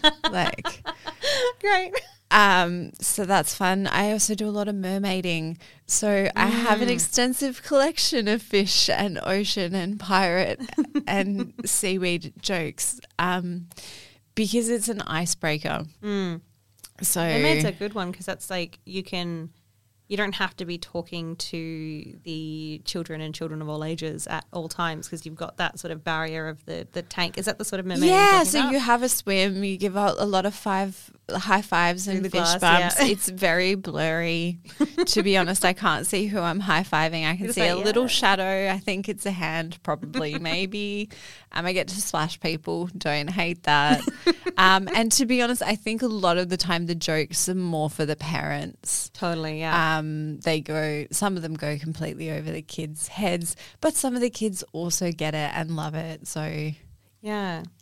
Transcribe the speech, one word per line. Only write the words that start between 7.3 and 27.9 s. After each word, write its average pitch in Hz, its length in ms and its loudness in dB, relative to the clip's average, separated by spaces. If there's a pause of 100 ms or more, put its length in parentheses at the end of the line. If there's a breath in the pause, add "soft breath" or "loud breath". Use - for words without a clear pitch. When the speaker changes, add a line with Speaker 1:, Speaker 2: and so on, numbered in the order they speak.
Speaker 2:
collection 269 640 2
of 220 120 2
fish - 480 2
and 196 340 0
ocean 190 520 0
and 196 240 -2
pirate 185 600 2 (240)
Speaker 1:
<laughs> 285 220 -4
Speaker 2:
and 196 460 0 (120)
seaweed 180 760 -2
jokes, - 600 -4 (180)
um, 175 480 -2 (680 loud breath)
because 220 340 0
it's 220 180 0
an 214 140 -4
icebreaker. 156 840 -2 (160)
Speaker 1:
Mm. 190 380 -2 (640)
Speaker 2:
So 185 200 0
Speaker 1:
Mermaid's 151 440 4
a 196 80 0
good 202 200 -6
one 185 200 -4
'cause 180 120 -16
that's, - 240 -8
like, 175 360 -6
you 185 180 -6
can, 170 460 -6 (580)
you 202 100 -4
don't 202 180 0
have 190 220 -4
to 185 80 -8
be 175 120 -6
talking 170 600 -8
to 160 840 -8
the 156 640 -8
children 165 360 -6
and 156 120 -8
children 156 280 -8
of 151 80 -8
all 151 140 -6
ages 160 440 -6
at 156 240 -6
all 165 160 -8
times 165 400 -4
'cause 165 180 -10
you've 160 100 -14
got 165 220 -10
that 170 220 -4
sort 175 120 -8
of 160 120 -10
barrier 160 460 -4
of 151 160 -12
the, 165 260 -8
the 180 100 -6
tank. 175 360 -4
Is 196 80 -4
that 214 120 -2
the - 80 -6
sort 190 140 -4
of 180 60 -6
mermaid 269 240 4